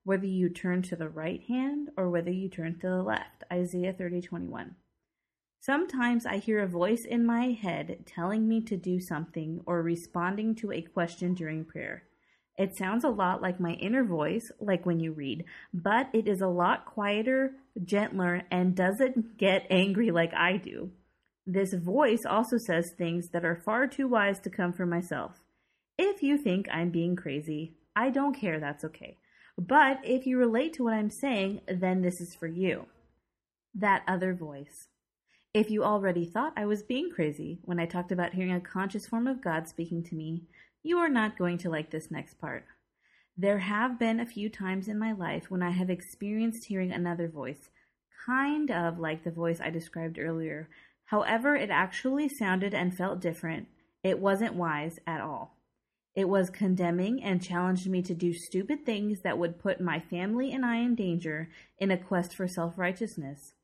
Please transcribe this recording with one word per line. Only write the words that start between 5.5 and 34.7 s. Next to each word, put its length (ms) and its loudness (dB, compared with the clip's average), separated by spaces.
Sometimes 640 2
I 140 -2
hear 220 2
a 80 2
voice 360 2
in 220 2
my 260 2
head 540 -4
telling 400 0
me 160 4
to 140 -2
do 240 0
something 680 -6
or 160 0
responding 720 0
to 160 -4
a 100 -4
question 520 -2
during 300 -4
prayer. 400 -10
It 200 -2
sounds 280 0
a 40 4
lot 320 2
like 200 0
my 140 0
inner 300 2
voice, 540 0
like 260 0
when 140 2
you 140 -2
read, 320 -6
but 400 2
it 140 2
is 140 2
a 80 2
lot 380 2
quieter, 680 0
gentler, 680 2
and 240 4
doesn't 640 2
get 320 4
angry 400 4
like 240 2
I 220 4
do. 340 -8
This 260 2
voice 560 4
also 300 2
says 340 0
things 380 -2
that 140 -2
are 200 0
far 220 2
too 220 -2
wise 320 2
to 100 -6
come 220 0
from 180 -2
myself. 500 -4
If 260 0
you 140 4
think 340 2
I'm 200 0
being 240 2
crazy, 640 -6
I 160 4
don't 240 2
care, 240 -2
that's 260 -6
okay. 340 -12
But 480 4
if 220 2
you 100 2
relate 380 4
to 100 -2
what 100 2
I'm 160 0
saying, 560 -2
then 360 2
this 180 0
is 140 -12
for 140 -8
you. 380 -2
That 340 4
other 280 0
voice. 540 -12